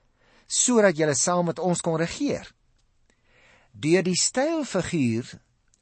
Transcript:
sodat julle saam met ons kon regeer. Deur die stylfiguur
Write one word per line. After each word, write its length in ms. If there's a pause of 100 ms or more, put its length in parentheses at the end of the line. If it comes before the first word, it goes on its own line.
(460)
sodat 520
julle 160
saam 360
met 120
ons 200
kon 160
regeer. 500 (1200)
Deur 360
die 120
stylfiguur 1120 (520)